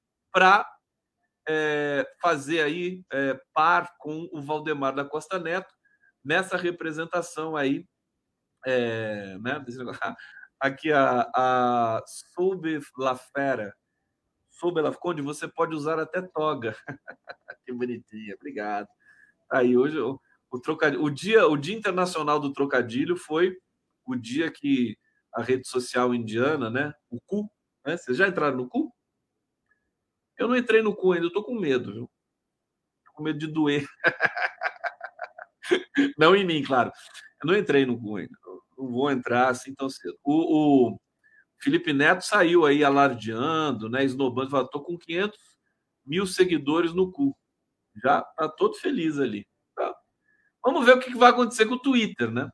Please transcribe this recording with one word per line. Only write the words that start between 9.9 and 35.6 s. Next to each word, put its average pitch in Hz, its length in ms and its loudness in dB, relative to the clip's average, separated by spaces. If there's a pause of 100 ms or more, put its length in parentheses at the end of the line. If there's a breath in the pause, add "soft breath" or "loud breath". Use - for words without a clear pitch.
Aqui 139 320 -2
a, 131 440 4
a 123 640 2 (320)
Soube 170 460 -4 (180)
La 131 180 0
Fera. 127 600 -6 (720)
Soube 165 320 -2
La 135 120 0
Conde, 170 280 -4
você 147 260 -8
pode 160 280 -4
usar 156 240 -2
até 170 220 -4
toga. 151 540 -4 (120)
<laughs> - 800 -20
Que 127 60 -12
bonitinha, 110 640 -8
obrigado. 104 520 -8 (640 soft breath)
Aí 123 260 4
hoje 147 220 2
o, 127 200 -4 (300)
o 127 100 -10
trocadilho, 156 440 0
o 147 60 0
dia, 180 380 4
o 151 80 4
Dia 156 220 -6
Internacional 180 600 0
do 143 120 -4
Trocadilho 139 640 0
foi 175 400 -2 (500)
o - 100 -6
dia 151 360 -4
que 123 460 -2 (340)
a 117 120 -6
rede 131 240 -2
social 123 480 0
indiana, 120 520 -2
né, 139 240 -4 (200)
o 120 100 -12
Cu, 208 260 -6 (380)
né? 156 100 -4
Vocês 127 220 -4
já 196 100 4
entraram 151 300 0
no 127 100 -6
Cu? 294 240 -4 (1400)
Eu 214 120 -2
não 247 100 2
entrei 226 240 4
no 208 140 0
Cu 185 180 2
ainda, 170 140 0
eu 175 40 -2
tô 208 120 -4
com 254 100 -8
medo, 131 400 0
viu? 117 180 -12 (960)
Tô - 80 -20
com 151 80 -16
medo 151 160 -4
de 156 80 -6
doer. 147 420 0 (160)
<laughs> - 2250 -4